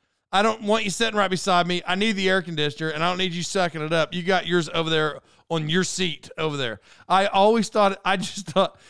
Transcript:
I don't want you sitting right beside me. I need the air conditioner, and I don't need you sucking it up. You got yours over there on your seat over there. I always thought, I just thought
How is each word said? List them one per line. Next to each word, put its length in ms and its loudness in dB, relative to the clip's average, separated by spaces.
I 100 2
don't 200 0
want 220 0
you 60 -4
sitting 260 -2
right 140 2
beside 360 2
me. 200 -2
I 80 0
need 180 0
the 160 0
air 140 2
conditioner, 480 -4
and 120 -4
I 60 2
don't 100 -2
need 140 -2
you 100 -6
sucking 380 -2
it 120 -4
up. 200 0
You 100 -6
got 240 0
yours 280 0
over 160 0
there 300 0
on 200 -4
your 160 2
seat 520 -4
over 200 -2
there. 240 -4
I 180 4
always 420 4
thought, 360 2
I 120 2
just 320 -8
thought 300 0